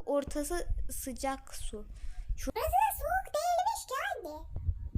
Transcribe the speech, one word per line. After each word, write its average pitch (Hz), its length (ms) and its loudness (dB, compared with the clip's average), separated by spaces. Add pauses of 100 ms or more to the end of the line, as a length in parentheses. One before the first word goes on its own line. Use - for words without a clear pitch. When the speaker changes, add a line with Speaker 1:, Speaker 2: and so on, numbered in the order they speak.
Speaker 1:
ortası 294 640 0 (220)
sıcak 269 640 -4
su. - 320 -4 (500)
Şu - 180 -2
Speaker 2:
Burası 640 160 2
da 807 280 6
soğuk 659 360 0
değilmiş 698 520 2
ki 508 80 -4 (220)
anne. 311 280 -8 (520)